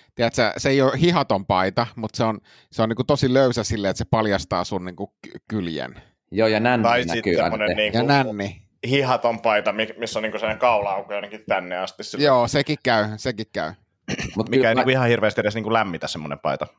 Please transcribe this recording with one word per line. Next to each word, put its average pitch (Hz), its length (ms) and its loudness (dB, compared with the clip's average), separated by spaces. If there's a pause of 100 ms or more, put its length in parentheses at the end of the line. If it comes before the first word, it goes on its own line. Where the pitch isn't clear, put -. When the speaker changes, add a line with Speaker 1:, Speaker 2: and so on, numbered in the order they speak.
(160)
Speaker 1:
tiedätkö, 117 420 2
se - 120 0
ei 135 120 4
oo 131 100 4
hihaton 139 540 2
paita, 98 500 0
mut 110 200 -8
se 123 80 0
on, 110 160 0 (320)
se - 120 -2
on 110 60 0
niinku 117 140 -2
tosi 135 300 0
löysä 127 300 4
silleen, 101 260 -2
että - 80 -4
se 113 120 -6
paljastaa 98 540 0
sun 92 220 -6
niinku 92 220 -10 (140)
ky-, - 100 -18 (180)
kyljen. 78 520 -6 (300)
Speaker 2:
Joo, 107 160 2
ja 107 120 4
nänni 117 240 4
Speaker 3:
Tai 120 220 4
Speaker 2:
näkyy 95 280 0
Speaker 3:
sit 80 80 4
Speaker 2:
aina - 20 4
Speaker 3:
semmonen 104 240 0
Speaker 2:
tehty. 92 140 0
Speaker 3:
niinku 107 160 0
Speaker 1:
Ja 120 60 0
nänni. 110 580 0 (260)
Speaker 3:
hihaton 123 520 0
paita, 107 340 2
mi-, 110 240 -4
missä 113 220 -4
on 107 40 -6
niinku 107 140 -4
sellainen 107 240 -4
kaula 107 300 2
auki 98 220 -6
jonnekin 101 340 -10
tänne 90 300 -2
asti 95 260 -8
silleen. - 220 -2
Speaker 1:
Joo, 123 220 4
sekin 143 360 -2
käy, 113 220 2 (120)
sekin 110 360 -6
käy. 80 180 -4 (640)
Speaker 2:
Mut 107 140 -4
Speaker 3:
Mikä 127 100 2
Speaker 2:
kyllä 120 100 4
Speaker 3:
ei 117 60 4
Speaker 2:
mä 127 40 0
Speaker 3:
niinku 123 100 2
ihan 131 180 2
hirveästi 110 340 2
edes 104 140 0
niinku 110 180 -2
lämmitä 92 340 0
semmonen 76 320 -8
paita. 69 280 -2 (120)